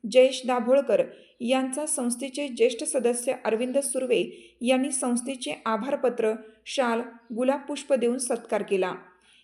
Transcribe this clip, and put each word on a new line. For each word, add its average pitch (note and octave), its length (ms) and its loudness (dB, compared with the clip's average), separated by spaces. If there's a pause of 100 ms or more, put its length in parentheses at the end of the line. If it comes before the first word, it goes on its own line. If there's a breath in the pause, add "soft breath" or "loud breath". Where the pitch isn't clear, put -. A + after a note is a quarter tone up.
(100)
जयेश B3+ 360 6
दाभोळकर B3 560 2 (380 loud breath)
यांचा C4 460 0
संस्थेचे C4+ 600 -4
ज्येष्ठ A#3+ 360 2
सदस्य B3 480 0 (120)
अरविंद A#3+ 340 0
सुर्वे B3+ 840 -2
यांनी C4 320 2
संस्थेचे B3 760 -4
आभारपत्र, A#3 680 0 (340 loud breath)
शाल, A#3 340 0 (360)
गुलाब C4 240 2
पुष्प C#4+ 340 -4
देऊन A#3+ 240 2
सत्कार A3+ 440 -2
केला. F#3+ 320 0 (500 soft breath)